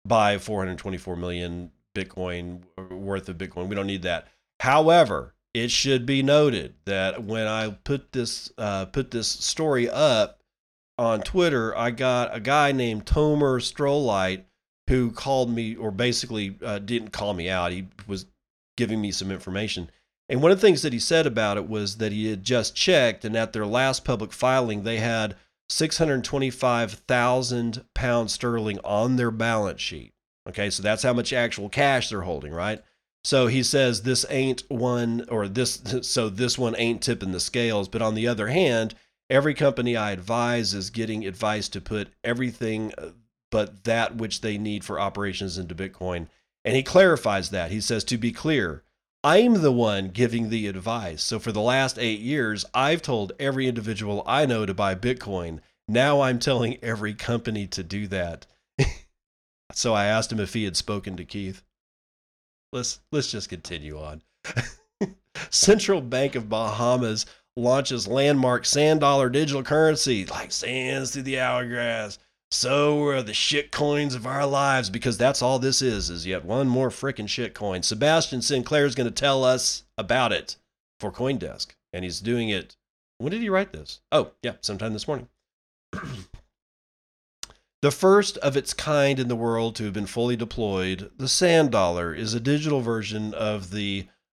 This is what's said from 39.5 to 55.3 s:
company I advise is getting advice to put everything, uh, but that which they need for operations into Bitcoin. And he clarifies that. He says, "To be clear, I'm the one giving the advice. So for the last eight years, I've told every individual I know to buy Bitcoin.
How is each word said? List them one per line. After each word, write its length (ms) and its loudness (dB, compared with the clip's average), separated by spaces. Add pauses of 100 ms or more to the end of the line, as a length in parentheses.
company 420 2
I 180 0
advise 600 -2
is 160 -6
getting 380 -4
advice 440 -2
to 120 -8
put 260 -6 (160)
everything, 720 -2
uh, 140 -12 (400)
but 340 -2
that 320 0
which 240 -4
they 160 -2
need 280 -4
for 140 -6
operations 600 -4
into 160 -8
Bitcoin. 540 -6 (340)
And 140 2
he 60 2
clarifies 680 4
that. 200 -2
He 100 -4
says, 240 -2
"To 140 -2
be 140 -2
clear, 500 -2 (420)
I'm 380 6
the 100 6
one 360 2
giving 420 0
the 160 -2
advice. 560 -6
So 160 -4
for 140 -6
the 100 -2
last 360 2
eight 220 -2
years, 540 -2
I've 260 2
told 400 -2
every 260 0
individual 600 -4
I 180 2
know 220 2
to 80 -2
buy 200 0
Bitcoin. 680 -4 (280)